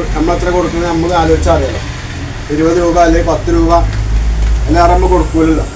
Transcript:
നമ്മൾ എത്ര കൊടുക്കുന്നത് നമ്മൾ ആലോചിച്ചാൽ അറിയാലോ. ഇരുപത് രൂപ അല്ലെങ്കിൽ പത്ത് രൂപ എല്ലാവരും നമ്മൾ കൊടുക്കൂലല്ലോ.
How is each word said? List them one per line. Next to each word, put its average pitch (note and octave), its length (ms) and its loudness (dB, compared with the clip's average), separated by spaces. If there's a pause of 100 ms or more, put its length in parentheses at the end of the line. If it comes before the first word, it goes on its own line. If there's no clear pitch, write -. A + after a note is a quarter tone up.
(160)
നമ്മൾ D#3+ 200 0
എത്ര F3 220 -2
കൊടുക്കുന്നത് E3+ 360 -2
നമ്മൾ E3 180 -2 (100)
ആലോചിച്ചാൽ D#3+ 360 2
അറിയാലോ. - 240 -4 (720)
ഇരുപത് E3 300 0
രൂപ E3+ 140 0 (100)
അല്ലെങ്കിൽ E3 260 2
പത്ത് D4+ 240 -4
രൂപ E3 160 2 (960)
എല്ലാവരും E3+ 260 4
നമ്മൾ F3+ 200 2
കൊടുക്കൂലല്ലോ. D#3+ 520 0 (100)